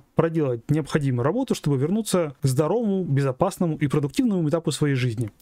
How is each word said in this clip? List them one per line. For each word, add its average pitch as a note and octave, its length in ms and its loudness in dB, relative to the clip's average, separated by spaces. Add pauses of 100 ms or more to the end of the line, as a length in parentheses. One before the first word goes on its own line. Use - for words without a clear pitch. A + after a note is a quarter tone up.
(160)
проделать D#3 520 0
необходимую C#3+ 540 0
работу, G#3+ 320 0
чтобы C#3+ 220 0
вернуться E3+ 680 0
к C#3+ 40 0
здоровому, F#3 580 2
безопасному D3+ 720 0
и D3+ 100 -2
продуктивному D#3 600 0
этапу D#3+ 240 -2
своей C#3 240 0
жизни". A#2+ 340 -2 (120)